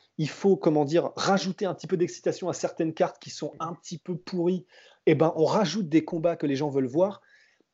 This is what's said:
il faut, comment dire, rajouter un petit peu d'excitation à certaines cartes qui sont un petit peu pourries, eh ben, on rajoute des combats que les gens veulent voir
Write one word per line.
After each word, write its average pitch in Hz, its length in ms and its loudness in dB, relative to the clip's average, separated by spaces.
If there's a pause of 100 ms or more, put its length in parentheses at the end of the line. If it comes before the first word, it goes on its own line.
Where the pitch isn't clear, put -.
(160)
il 151 140 -2
faut, 196 260 2
comment 151 300 2
dire, 147 300 0
rajouter 190 500 0
un 175 80 -2
petit - 120 -14
peu 180 120 -2
d'excitation 170 500 -2
à 151 60 -2
certaines 160 400 -4
cartes 165 260 0
qui - 80 -18
sont 147 320 -8
un 165 140 -8
petit - 240 -14
peu 180 180 -8
pourries, 175 480 -2 (400)
eh - 100 6
ben, 160 220 4
on 160 80 2
rajoute 180 460 0
des 156 140 4
combats 170 320 -2
que 160 100 -4
les 139 100 0
gens 147 140 -2
veulent 135 160 0
voir 180 340 0 (540)